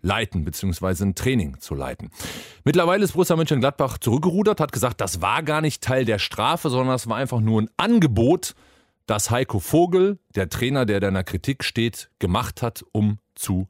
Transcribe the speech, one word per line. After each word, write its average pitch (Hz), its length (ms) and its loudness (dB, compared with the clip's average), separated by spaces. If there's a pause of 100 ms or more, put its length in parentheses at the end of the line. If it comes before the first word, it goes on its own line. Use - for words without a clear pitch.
leiten, 92 440 -2
beziehungsweise 92 580 -2
ein 98 100 0
Training 98 460 -2
zu - 160 -8
leiten.“ 67 340 -10 (540)
Mittlerweile 175 400 2
ist 185 100 -2
Borussia 175 220 2
Mönchengladbach 143 640 0
zurückgerudert, 175 640 2
hat 147 100 0
gesagt, 123 300 -2
das 92 200 -4
war 113 220 0
gar 151 160 0
nicht 156 240 -2
Teil 131 220 2
der 107 140 0
Strafe, 147 500 -2
sondern 127 240 0
das 120 160 -4
war 110 80 -2
einfach 123 240 -2
nur 110 220 2
ein 110 120 -4
Angebot, 175 800 2 (500)
das 104 240 -2
Heiko 120 300 0
Vogel, 180 600 2 (160)
der 95 120 0
Trainer, 127 380 0
der 101 160 2
da 101 80 2
in 95 60 0
der 92 100 0
Kritik - 400 -4
steht, - 520 -4
gemacht 101 440 -2
hat, - 320 -6
um 107 240 2 (180)
zu 95 340 -4